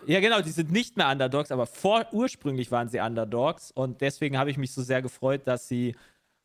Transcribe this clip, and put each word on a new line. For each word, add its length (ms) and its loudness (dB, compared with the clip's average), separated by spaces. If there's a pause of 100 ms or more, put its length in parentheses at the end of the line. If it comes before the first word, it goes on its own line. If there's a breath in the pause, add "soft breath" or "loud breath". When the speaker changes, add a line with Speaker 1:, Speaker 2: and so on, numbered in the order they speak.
Speaker 1:
mehr. 80 2
Speaker 2:
ja 60 6
genau, 220 4
die 100 -4
sind 200 -2
nicht 240 0
mehr 140 2
Underdogs, 420 0
aber 140 0
vor-, 460 2
ursprünglich 600 -2
waren 160 0
sie 120 -2
Underdogs 720 -2
und 300 -4
deswegen 360 0
habe 140 2
ich 80 -4
mich 140 -4
so 100 -2
sehr 180 0
gefreut, 440 -2
dass 220 -2
sie 280 -2 (500 soft breath)